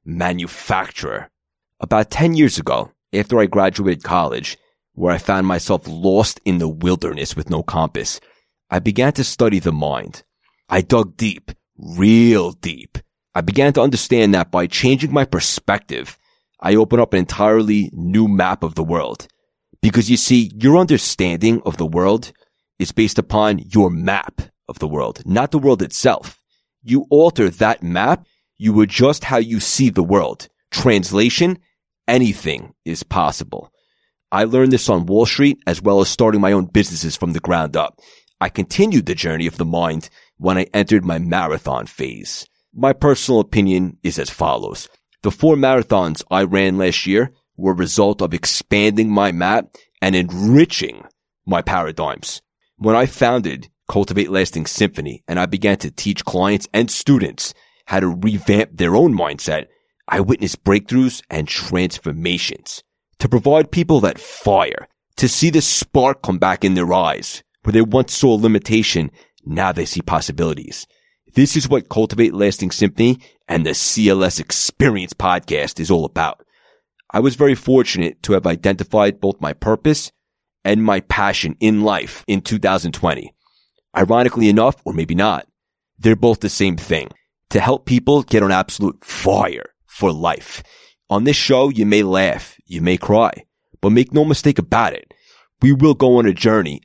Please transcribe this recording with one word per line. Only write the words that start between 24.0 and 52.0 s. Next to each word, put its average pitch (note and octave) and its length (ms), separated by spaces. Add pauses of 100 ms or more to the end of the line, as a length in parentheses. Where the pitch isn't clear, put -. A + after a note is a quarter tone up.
of - 100
the - 80
world, C#2+ 400
not A#2 240
the D#3 80
world C3 240
itself. - 580 (400)
You B2 300
alter D3 400
that G#2+ 320
map, F#2+ 420 (340)
you G#2+ 220
adjust B2 440
how C3 140
you A2+ 200
see - 320
the F2 140
world. E2+ 420 (240)
Translation, A2+ 880 (480)
anything A2 680 (100)
is E2 180
possible. - 720 (580)
I G2 140
learned B2+ 260
this B2+ 180
on F2 180
Wall G#2+ 200
Street, C#3+ 400
as F2 160
well G2+ 180
as F#2+ 80
starting G#2+ 320
my G2 120
own F#2 140
businesses E2 500
from F2 160
the D#2+ 80
ground D#2+ 360
up. D2+ 220 (420)
I F2+ 100
continued C#3+ 560
the F2 100
journey E2 320
of - 80
the E2+ 80
mind E2 460 (260)
when F#2 220
I F#2 140
entered G2+ 320
my E2+ 140
marathon D#2 680
phase. A#1 600 (260)
My C3+ 200
personal C3 480
opinion F#2+ 640
is F2 120
as C#2 140
follows. A#1 580 (340)
The G2+ 80
four D#3 240
marathons A#2 800
I F#2+ 100
ran F#2+ 360
last F#2 280
year G2+ 240 (260)
were F#2+ 140
a F2+ 60
result G2+ 440
of F2 140
expanding G#2+ 760
my G2+ 220
map F2+ 360 (340)
and F#2+ 160
enriching F#2 880 (420)
my F2 160
paradigms. D#2+ 800 (340)